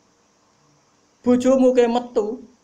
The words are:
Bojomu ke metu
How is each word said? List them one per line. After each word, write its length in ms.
Bojomu 560
ke 80
metu 560